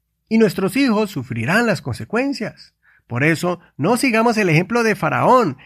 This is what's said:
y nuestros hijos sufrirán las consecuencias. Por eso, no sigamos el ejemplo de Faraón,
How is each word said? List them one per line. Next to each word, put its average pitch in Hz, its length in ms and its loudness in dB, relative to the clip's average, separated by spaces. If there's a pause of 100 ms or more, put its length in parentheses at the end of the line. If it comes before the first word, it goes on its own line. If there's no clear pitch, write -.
(280)
y 226 120 2
nuestros 190 360 0
hijos 220 360 0
sufrirán 143 560 -2
las 196 160 -2
consecuencias. 214 920 -6 (320)
Por 120 180 -4
eso, 165 360 0 (180)
no 185 180 0
sigamos 233 420 0
el 196 120 2
ejemplo 185 320 2
de 220 140 2
Faraón, 156 720 2